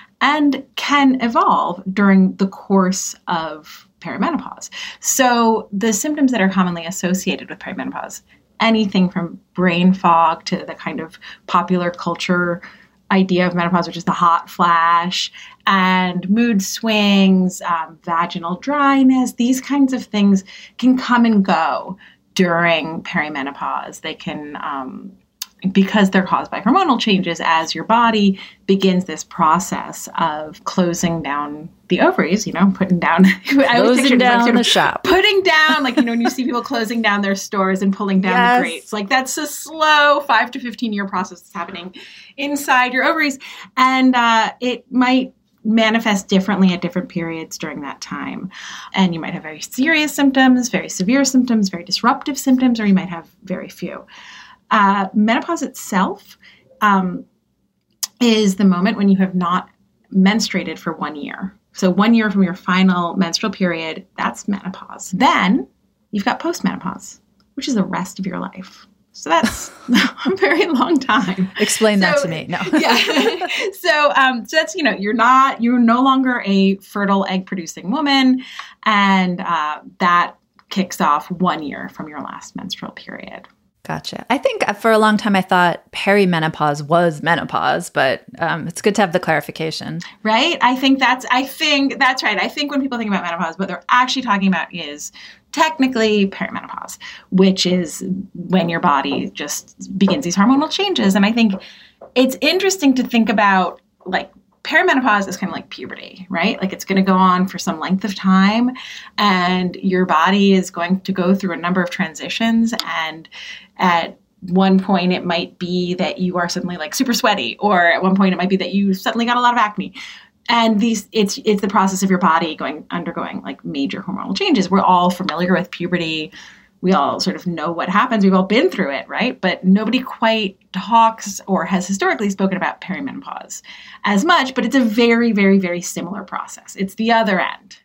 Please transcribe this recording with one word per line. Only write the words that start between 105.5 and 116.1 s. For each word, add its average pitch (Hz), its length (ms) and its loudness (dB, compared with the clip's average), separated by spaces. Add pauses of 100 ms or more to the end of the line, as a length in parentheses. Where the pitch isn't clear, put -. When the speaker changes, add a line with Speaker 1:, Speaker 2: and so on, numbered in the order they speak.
Speaker 1:
like - 160 -12
puberty, - 600 -16
right? 180 320 -2
Like, 190 120 -4
it's - 120 -14
gonna 190 160 0
go 190 140 2
on 185 320 2
for 175 100 -10
some 165 220 -6
length 180 240 -2
of 208 100 -4
time, 196 580 2 (460)
and 185 600 0
your 185 280 0
body 190 480 4
is 185 160 2
going 175 320 -2
to - 100 -6
go 185 220 2
through 190 200 -2
a 165 40 -8
number 180 240 -2
of 175 80 -2
transitions, 226 840 -2 (120)
and 160 440 -8 (480)
at 170 400 2 (240)
one 190 380 4
point 180 340 2
it 175 120 -4
might 175 320 -4
be 180 380 -4
that 170 240 -4